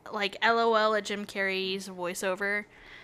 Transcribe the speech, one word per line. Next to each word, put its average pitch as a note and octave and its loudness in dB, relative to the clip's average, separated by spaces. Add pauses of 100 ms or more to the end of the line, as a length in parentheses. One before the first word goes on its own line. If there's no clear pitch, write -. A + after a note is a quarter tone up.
(120)
like, G3+ -2
L A#3 6
O A3+ 4
L G#3+ 4
at G#3 0
Jim G#3 -6
Carrey's F#3+ -2
voiceover, F#3+ -2 (380)